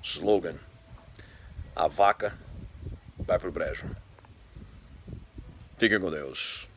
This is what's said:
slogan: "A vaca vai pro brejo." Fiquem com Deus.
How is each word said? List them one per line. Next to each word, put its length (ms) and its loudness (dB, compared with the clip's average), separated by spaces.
slogan: 520 4
"A 120 4
vaca 500 4
vai 180 2
pro 140 -2
brejo." 340 -4
Fiquem 180 6
com 140 2
Deus. 640 -6